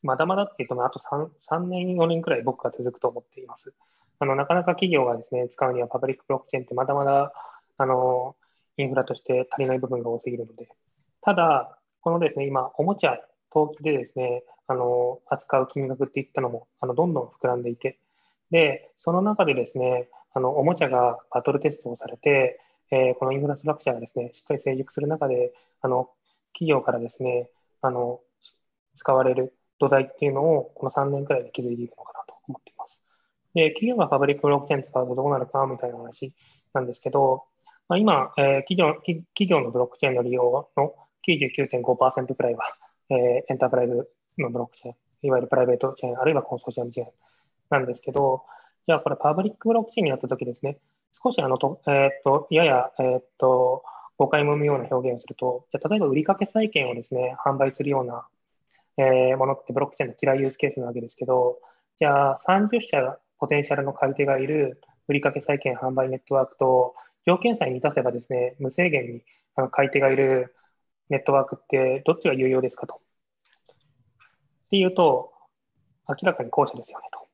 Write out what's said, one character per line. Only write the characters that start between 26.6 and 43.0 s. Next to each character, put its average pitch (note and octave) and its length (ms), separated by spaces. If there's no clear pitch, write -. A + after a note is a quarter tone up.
業 C3+ 100
か B2 120
ら A#2+ 80
で A#2 100
す - 120
ね、 B2 280
あ C3 80
の、 B2 300
使 - 160
わ C3 120
れ B2+ 100
る C3 180
土 C#3 100
台 C3+ 160
っ - 20
て - 80
い C#3+ 40
う C#3 40
の D3+ 240
を、 - 200
こ C#3 100
の C3 60
三 C#3 180
年 C#3 140
く C#3+ 80
ら C3 80
い - 20
で - 80
築 B2 200
い A#2+ 60
て A#2+ 60
い A#2+ 60
く - 80
の - 80
か - 80
な - 140
と - 80
思 - 100
っ - 40
て - 80
い - 80
ま - 80
す。 - 180
で、 D#3+ 160
企 G3+ 180
業 B3 80
が F3 120
パ C#3 100
ブ C#3 80
リ C#3+ 80
ッ - 20
ク - 60
ブ D3 80
ロ C#3+ 80
ッ C#3+ 40
ク - 60
チ D3+ 60
ェ - 20
ー C#3 40
ン C3+ 40
使 - 180
う B2+ 60
と B2+ 60
ど C3 120
う D3 40
な C#3 80
る B2 80
か C3+ 200
み C3 100
た B2 100
い A#2+ 40
な A#2+ 80
話 A#2+ 340
な C#3 80
ん B2+ 60
で B2 80
す - 60
け C#3+ 100
ど、 C3+ 340
ま F3 80
あ、 - 20
今、 F3 380
え C#3+ 60
ー、 C#3 260
企 F#3 80
業、 D#3 260
き-、 E3 220
企 F#3+ 160
業 D#3+ 100
の A#2+ 120
ブ B2 80
ロ B2 60
ッ - 40
ク - 80
チ D3 80
ェ C3 40
ー - 20
ン - 20
の B2 80
利 B2 100
用 B2+ 440
の C3+ 180
九 E3 160
十 C3+ 120
九 C3+ 160
点 B2 160
五 B2 140
パ C3 120
ー B2+ 60
セ C3+ 60
ン B2+ 80
ト C3 80
く - 80
ら A#2+ 60
い A#2 40
は、 - 80